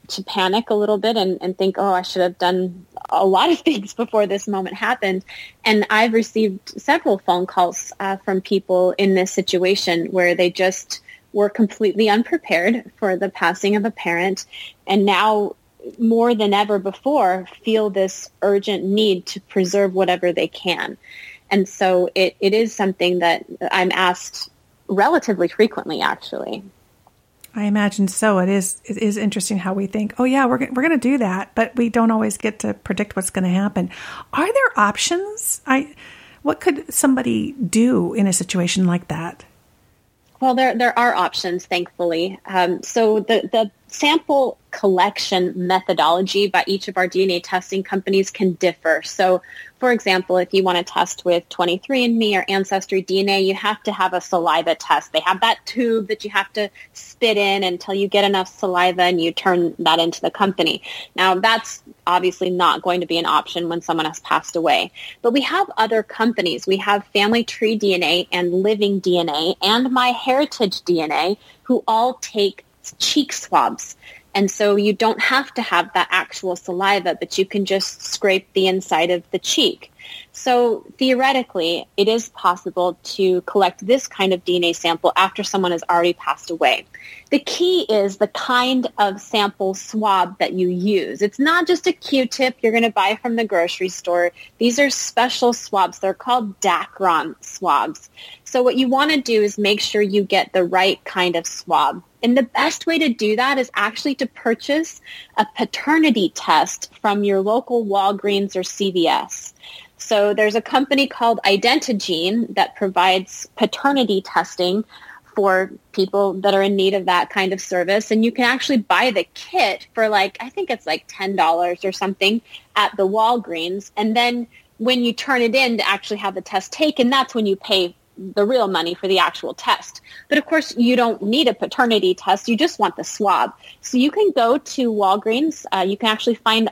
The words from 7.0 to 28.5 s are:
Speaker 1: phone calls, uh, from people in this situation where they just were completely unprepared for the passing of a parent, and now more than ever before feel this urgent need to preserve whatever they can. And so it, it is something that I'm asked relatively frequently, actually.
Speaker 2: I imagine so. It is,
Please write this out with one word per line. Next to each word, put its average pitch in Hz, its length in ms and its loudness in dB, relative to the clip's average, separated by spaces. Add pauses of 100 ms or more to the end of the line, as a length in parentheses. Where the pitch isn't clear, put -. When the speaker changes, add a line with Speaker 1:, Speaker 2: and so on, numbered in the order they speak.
Speaker 1:
phone 180 280 0
calls, - 520 0
uh, 196 200 -4
from 190 240 -2
people 185 560 2
in 190 160 4
this 190 180 2
situation 185 760 0
where 180 260 2
they 180 160 2
just - 500 -4 (340)
were 202 160 2
completely 208 580 0
unprepared 220 880 0
for 190 180 -2
the 185 140 -2
passing 190 480 0
of 202 80 0
a 226 60 -2
parent, 180 560 -4 (400)
and 202 180 4
now 208 500 2 (440)
more 226 360 4
than 208 200 2
ever 208 240 2
before 190 680 0 (160)
feel 220 280 0
this 190 400 -4 (100)
urgent 202 440 0
need 196 420 0
to - 160 -12
preserve 196 520 0
whatever 180 380 0
they 160 160 -2
can. - 480 -4 (540)
And 202 180 2
so 185 460 2
it, 185 260 0
it 196 140 2
is 220 200 0
something 185 440 0
that 170 260 2 (260)
I'm 185 220 2
asked - 580 -2 (380)
relatively 202 600 2
frequently, 170 520 -2
actually. - 640 -6 (920)
Speaker 2:
I 208 100 -4
imagine 202 440 2
so. 202 300 2
It 180 100 2
is, 190 360 -2